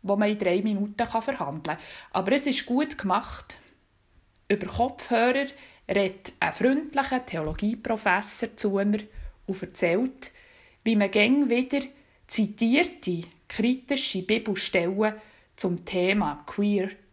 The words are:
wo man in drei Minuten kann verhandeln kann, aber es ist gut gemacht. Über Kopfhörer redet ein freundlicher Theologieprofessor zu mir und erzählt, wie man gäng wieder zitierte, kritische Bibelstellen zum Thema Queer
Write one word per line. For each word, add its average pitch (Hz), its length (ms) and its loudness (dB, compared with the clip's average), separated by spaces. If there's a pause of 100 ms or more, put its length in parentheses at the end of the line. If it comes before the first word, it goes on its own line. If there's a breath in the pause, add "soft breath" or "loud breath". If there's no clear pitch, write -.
wo 196 140 2
man 208 140 4
in 208 80 -2
drei 190 240 2
Minuten 208 440 0
kann 226 160 -2
verhandeln 160 560 -4
kann, - 80 -18 (260 loud breath)
aber 190 200 2
es 277 140 2
ist - 200 0
gut 294 320 0
gemacht. - 580 -2 (920)
Über 208 180 2
Kopfhörer 247 800 0 (420 loud breath)
redet 190 520 0
ein - 120 0
freundlicher 269 720 0
Theologieprofessor 208 1300 -2
zu 208 140 0
mir 208 360 0 (400 soft breath)
und 190 160 -6
erzählt, 190 680 -2 (500 soft breath)
wie 226 140 2
man 202 140 4
gäng 247 380 4
wieder 254 320 2 (460 soft breath)
zitierte, 226 960 0 (260)
kritische 254 760 -2
Bibelstellen 208 920 0 (420 loud breath)
zum 175 280 -2
Thema 180 600 0
Queer 202 440 0 (220)